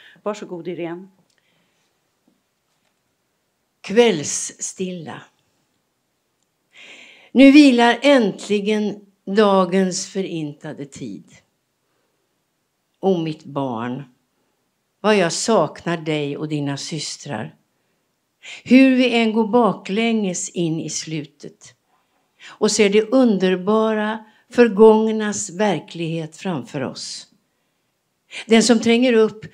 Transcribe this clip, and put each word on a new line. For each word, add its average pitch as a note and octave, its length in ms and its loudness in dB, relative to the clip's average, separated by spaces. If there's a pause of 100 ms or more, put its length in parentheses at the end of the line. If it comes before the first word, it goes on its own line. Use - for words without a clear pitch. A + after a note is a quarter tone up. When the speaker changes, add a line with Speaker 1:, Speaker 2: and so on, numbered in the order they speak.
(220)
Speaker 1:
Varsågod, F#3 460 -12
Irene. F3 380 -12 (2750)
Speaker 2:
Kvällsstilla. F#3 1400 -4 (2000)
Nu C4+ 200 8
vilar A#3+ 500 6
äntligen G#3+ 960 0 (260)
dagens F#3+ 800 0
förintade D3+ 800 -10
tid. G2+ 380 -16 (1800)
O F#3+ 180 0
mitt D#3+ 260 -8
barn, C3 580 -6 (960)
vad G#3+ 160 2
jag E3+ 160 0
saknar F3 640 -2
dig D3+ 400 -6
och D#3 120 -8
dina C#3+ 280 -6
systrar. C#3+ 800 -12 (1080)
Hur C4 320 6
vi B3 180 2
än A#3 180 0
går A3 160 0
baklänges G#3+ 1000 -2
in D#3+ 320 -6
i D#3 100 -10
slutet - 840 -12 (720)
och - 260 -2
ser G#3 180 2
det G#3+ 120 2
underbara G#3+ 1200 0 (260)
förgångnas A3 1000 2
verklighet E3 880 -6
framför F3 440 -8
oss. - 460 -12 (1200)
Den A3+ 160 4
som A3+ 180 2
tränger A#3 320 2
upp A3 420 0